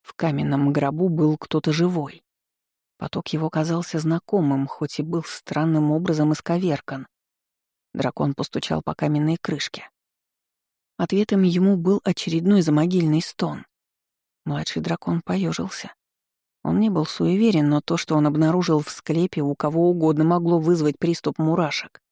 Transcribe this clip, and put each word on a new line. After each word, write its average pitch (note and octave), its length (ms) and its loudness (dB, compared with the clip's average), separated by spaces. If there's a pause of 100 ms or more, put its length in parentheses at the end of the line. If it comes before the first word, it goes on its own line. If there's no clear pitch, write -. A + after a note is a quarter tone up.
В - 140 -20
каменном C#3+ 580 0
гробу D3+ 380 0
был D#3 260 2
кто-то - 360 -2
живой. E3 500 -2 (760)
Поток - 300 -8
его D#3+ 220 -2
казался E3 480 -2
знакомым, D#3 680 0
хоть - 320 -8
и D#3+ 40 -4
был E3 200 -4
странным D3+ 680 0
образом D#3 420 2
исковеркан. D3+ 760 -2 (840)
Дракон C#3 420 -2
постучал C#3+ 480 -4
по D#3 120 -6
каменной D3+ 420 0
крышке. - 520 -8 (1080)
Ответом G3 460 0
ему F#3 340 4
был F#3 280 0
очередной F3+ 580 2
замогильный D#3+ 580 2
стон. - 460 -6 (800)
Младший D#3 340 -4
дракон E3 420 -4
поежился. F3+ 720 -4 (680)
Он E3+ 180 0
не A3 80 2
был E3+ 160 0
суеверен, F3 640 2
но D3 120 2
то, E3+ 160 -2
что D#3+ 200 -2
он D3+ 100 4
обнаружил D#3 540 2
в D3+ 100 -8
склепе, E3 520 -2
у C#3+ 120 -2
кого E3 360 2
угодно D#3 340 2
могло E3+ 340 4
вызвать D#3 400 2
приступ E3+ 400 -2
мурашек. D#3+ 600 -2 (120)